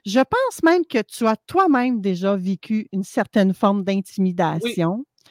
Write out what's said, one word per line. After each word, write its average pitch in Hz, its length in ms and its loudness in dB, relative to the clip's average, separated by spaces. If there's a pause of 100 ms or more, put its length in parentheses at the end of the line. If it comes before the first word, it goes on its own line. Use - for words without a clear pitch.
Je 208 140 0
pense 480 420 -2
même 330 240 4
que 220 160 -2
tu - 240 -4
as 220 100 2
toi-même 262 640 0
déjà 190 360 -2
vécu 196 540 -4
une 190 140 -4
certaine 196 480 0
forme 202 320 0
d'intimidation. 185 1200 -2 (260)